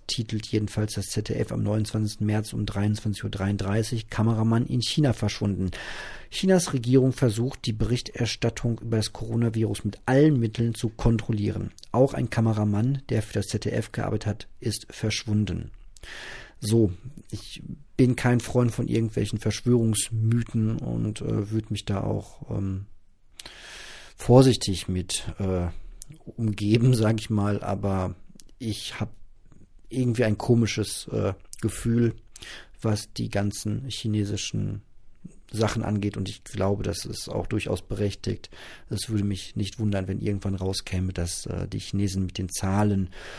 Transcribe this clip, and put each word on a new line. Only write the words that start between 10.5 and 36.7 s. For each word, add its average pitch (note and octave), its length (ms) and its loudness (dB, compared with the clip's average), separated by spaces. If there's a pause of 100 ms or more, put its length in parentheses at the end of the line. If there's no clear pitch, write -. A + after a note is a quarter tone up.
zu A#2 140 -2
kontrollieren. G#2 840 0 (180)
Auch C3 240 4
ein B2+ 160 -2
Kameramann, A2 800 2
der A2+ 140 2
für - 120 -10
das G#2 140 0
Z - 160 -2
D A2 60 -2
F A2+ 200 -2
gearbeitet G#2 380 -2
hat, G#2 180 -4 (140)
ist - 300 -4
verschwunden. G#2 840 0 (920)
So, G#2+ 280 4 (400)
ich - 280 -12 (360)
bin B2+ 180 6
kein A#2+ 240 4
Freund B2 320 2
von - 160 -2
irgendwelchen A2+ 540 0
Verschwörungsmythen A2+ 1400 2
und, A2+ 420 -2
äh, G#2+ 300 0
würd A2 220 -2
mich G2+ 120 -4
da G#2 200 -2
auch, G2+ 520 -4
ähm, F#2+ 300 -4 (1300)
vorsichtig A#2+ 680 6
mit, F2+ 380 -4 (160)
äh, F#2 260 0 (580)
umgeben, A2 720 4
sag A2 260 2
ich - 100 -6
mal, G2+ 340 0
aber F#2+ 500 -2 (460)
ich - 400 -6
hab - 120 -4 (760)
irgendwie B2 340 2
ein G#2+ 160 4
komisches, A2+ 680 2
äh, G2 260 0 (260)
Gefühl, A#2 540 2 (640)
was G#2+ 320 0
die A2 160 -4
ganzen G#2 600 -2
chinesischen G#2 920 -2 (680)
Sachen G#2+ 320 0
angeht, G#2 340 0
und G2 120 -4
ich - 160 -14
glaube, G2+ 400 -2